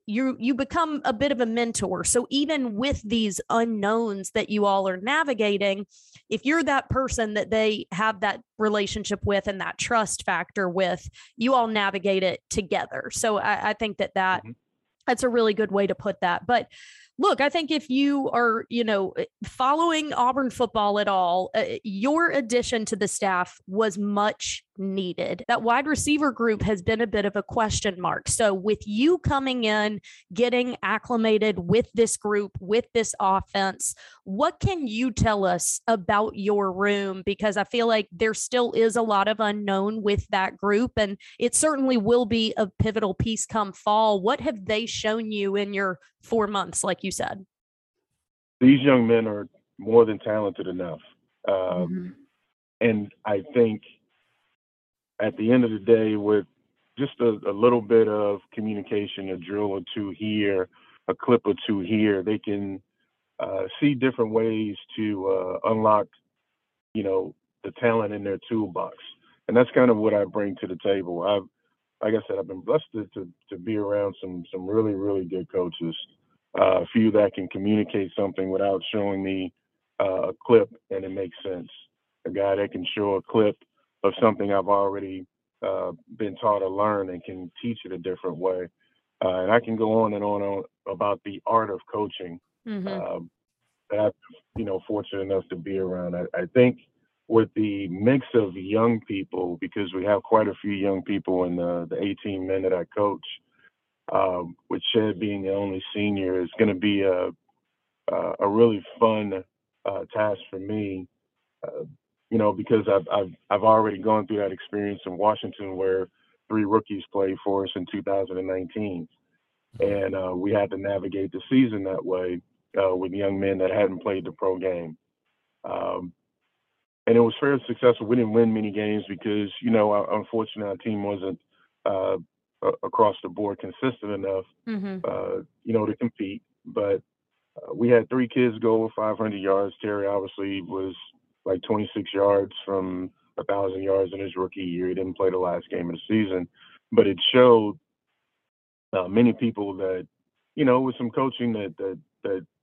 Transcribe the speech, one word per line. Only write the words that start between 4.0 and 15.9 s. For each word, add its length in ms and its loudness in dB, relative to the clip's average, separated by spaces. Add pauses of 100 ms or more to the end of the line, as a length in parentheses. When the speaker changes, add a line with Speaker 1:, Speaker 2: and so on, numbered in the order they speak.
Speaker 1:
that 160 -2
you 160 2
all 200 2
are 100 -2
navigating, 920 0 (420)
if 160 -4
you're 160 2
that 300 0
person 420 -2
that 160 -2
they 420 0
have 280 -2
that 220 -4 (180)
relationship 640 -2
with 220 0
and 120 -6
that 200 -8
trust 440 -2
factor 460 -2
with, 400 -2 (260)
you 200 2
all 100 4
navigate 560 0
it 200 -2 (100)
together. 600 -4
So 280 0
I, 300 0
I 40 0
think 240 -6
that 160 -4
that 300 0
Speaker 2:
Mm-hmm. 80 -16 (560)
Speaker 1:
that's 160 0
a 60 2
really 260 2
good 160 -2
way 160 2
to 80 -4